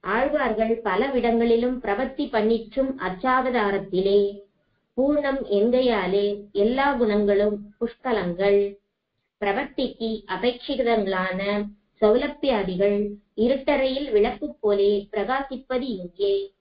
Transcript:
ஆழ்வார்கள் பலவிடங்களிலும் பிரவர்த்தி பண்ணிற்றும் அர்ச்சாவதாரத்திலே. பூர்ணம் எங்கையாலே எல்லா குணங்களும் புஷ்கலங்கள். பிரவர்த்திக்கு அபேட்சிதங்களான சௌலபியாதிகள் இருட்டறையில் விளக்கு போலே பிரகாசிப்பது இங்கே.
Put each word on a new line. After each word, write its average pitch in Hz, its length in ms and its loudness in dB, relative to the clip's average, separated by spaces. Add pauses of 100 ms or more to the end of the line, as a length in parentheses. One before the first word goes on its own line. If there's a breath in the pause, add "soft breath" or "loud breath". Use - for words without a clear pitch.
ஆழ்வார்கள் 226 680 0 (100)
பலவிடங்களிலும் 233 960 0
பிரவர்த்தி 254 480 -4
பண்ணிற்றும் 226 640 0 (100)
அர்ச்சாவதாரத்திலே. 202 1200 0 (760)
பூர்ணம் 277 520 0
எங்கையாலே 202 760 2 (280)
எல்லா 247 400 2
குணங்களும் 208 600 2 (200)
புஷ்கலங்கள். 202 840 0 (840)
பிரவர்த்திக்கு 226 680 -2 (180)
அபேட்சிதங்களான 196 1120 -2 (580)
சௌலபியாதிகள் 208 1040 2 (380)
இருட்டறையில் 269 760 0
விளக்கு 220 440 2
போலே 202 360 2 (160)
பிரகாசிப்பது 254 880 -4
இங்கே. 190 420 -2 (260)